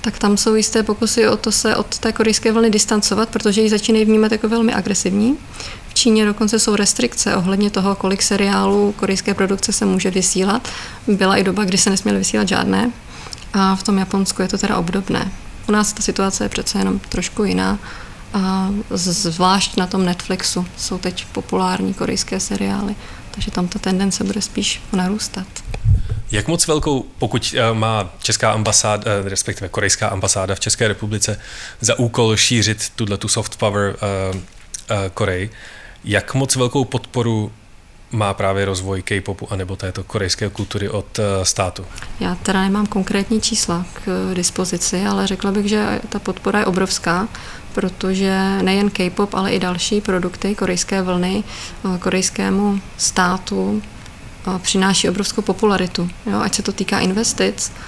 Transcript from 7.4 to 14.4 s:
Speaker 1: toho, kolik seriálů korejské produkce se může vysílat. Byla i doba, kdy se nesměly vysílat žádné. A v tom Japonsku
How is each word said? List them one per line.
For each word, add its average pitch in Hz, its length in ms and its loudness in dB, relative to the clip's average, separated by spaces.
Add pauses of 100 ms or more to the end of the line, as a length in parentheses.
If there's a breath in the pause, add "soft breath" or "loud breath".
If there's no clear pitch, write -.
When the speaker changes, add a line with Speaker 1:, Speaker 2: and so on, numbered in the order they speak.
Speaker 1:
toho, 196 260 2
kolik 190 260 0
seriálů 202 720 4
korejské 196 420 0
produkce 196 400 0
se - 120 0
může 190 260 2
vysílat. 185 580 2 (380 loud breath)
Byla 196 300 4
i 196 60 4
doba, 190 200 0
kdy 185 140 2
se 196 120 4
nesměly 196 280 2
vysílat 196 300 0
žádné. 196 440 2 (600 loud breath)
A 190 220 4
v 190 80 -4
tom 202 140 2
Japonsku 190 440 0